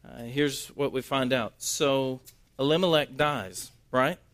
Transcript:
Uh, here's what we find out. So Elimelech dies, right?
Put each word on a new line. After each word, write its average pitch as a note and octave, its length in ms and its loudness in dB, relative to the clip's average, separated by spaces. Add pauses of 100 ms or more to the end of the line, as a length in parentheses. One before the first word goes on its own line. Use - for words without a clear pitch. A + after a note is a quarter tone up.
Uh, - 140 -14
here's C3+ 460 -2
what - 240 -4
we B2+ 100 -2
find C3 300 0
out. A#2+ 260 -2
So C3+ 640 0 (360)
Elimelech D3+ 600 2
dies, A#2+ 560 -2 (180)
right? C3 260 2 (180)